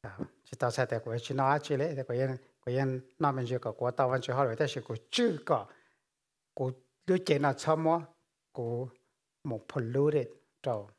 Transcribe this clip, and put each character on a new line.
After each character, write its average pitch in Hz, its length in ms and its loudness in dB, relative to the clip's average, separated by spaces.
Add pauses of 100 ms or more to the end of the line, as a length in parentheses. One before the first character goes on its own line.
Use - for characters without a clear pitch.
啊， 98 160 -14 (260)
知 - 120 -16
道 123 120 0
才 127 160 0
在 117 140 -2
国 113 140 -6
外 117 60 -2
去 123 160 -6
拿 135 220 4
去 147 200 -2
嘞， 151 180 -2
在 135 80 -6
国 120 140 -4
外， 131 100 2 (320)
国 123 160 -4
外 131 280 0 (160)
那 147 120 4
边 131 160 -4
就 123 140 -2
个 117 120 -4
国 120 200 -2
大 131 160 2
湾 127 120 2
区 127 120 -4
好 131 100 2
了， 113 140 2
但 151 100 2
是 131 220 -6
我 113 80 -6 (120)
这 226 300 2
个， 117 300 0 (880)
我 127 200 -2 (300)
了 185 140 4
解 180 200 4
那 139 180 2
什 156 200 2
么， 160 320 2 (460)
我 120 360 -4 (520)
没 123 140 -4 (120)
polluted 135 600 2 (320)
到 104 380 -4